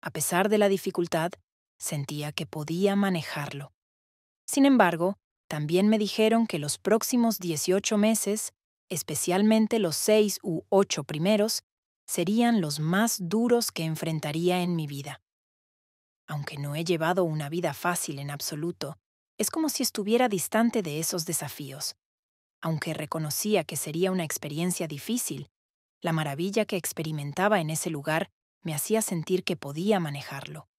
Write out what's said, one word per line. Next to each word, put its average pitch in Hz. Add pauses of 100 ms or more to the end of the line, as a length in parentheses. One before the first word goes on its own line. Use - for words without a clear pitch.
A -
pesar 175
de 214
la 208
dificultad, 180 (460)
sentía 147
que 160
podía 170
manejarlo. 147 (720)
Sin 277
embargo, 190 (320)
también 165
me 220
dijeron 220
que 175
los 147
próximos 226
dieciocho 185
meses, 214 (360)
especialmente 208
los 170
seis 214
u 175
ocho 196
primeros, 202 (440)
serían 214
los 147
más 185
duros 233
que 165
enfrentaría 160
en 175
mi 156
vida. 139 (1040)
Aunque 147
no 143
he 165
llevado 175
una 151
vida 165
fácil 170
en 143
absoluto, 151 (400)
es -
como 320
si 269
estuviera 226
distante 220
de 151
esos 165
desafíos. 139 (640)
Aunque 160
reconocía 156
que -
sería 165
una 185
experiencia 165
difícil, 151 (520)
la 165
maravilla 165
que 208
experimentaba 160
en 156
ese 160
lugar 156 (320)
me 160
hacía 214
sentir 185
que 175
podía 180
manejarlo. 143 (120)